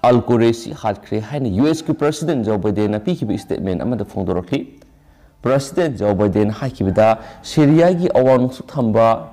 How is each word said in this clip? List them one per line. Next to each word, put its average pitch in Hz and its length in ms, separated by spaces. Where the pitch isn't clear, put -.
ꯑꯜ 123 180
ꯀꯨꯔꯦꯁꯤ 117 520
ꯍꯥꯠꯈ꯭ꯔꯦ 107 460
ꯍꯥꯏꯅ 127 280
ꯌꯨ 104 200
ꯑꯦꯁ - 180
ꯀꯤ - 80
ꯄ꯭ꯔꯁꯤꯗꯦꯟꯠ 147 520
ꯖꯣ 107 120
ꯕꯥꯏꯗꯦꯟꯅ 104 420
ꯄꯤꯈꯤꯕ 107 380
ꯁ꯭ꯇꯦꯠꯃꯦꯟꯠ - 440
ꯑꯃꯗ 104 240
ꯐꯣꯡꯗꯣꯔꯛꯈꯤ꯫ 92 540
ꯄ꯭ꯔꯁꯤꯗꯦꯟꯠ 139 560
ꯖꯣ 101 160
ꯕꯥꯏꯗꯦꯟ 104 360
ꯍꯥꯏꯈꯤꯕꯗ 107 600
ꯁꯤꯔꯤꯌꯥꯒꯤ 165 720
ꯑꯋꯥꯡ 127 320
ꯅꯣꯡꯆꯨꯞ - 220
ꯊꯪꯕ 113 400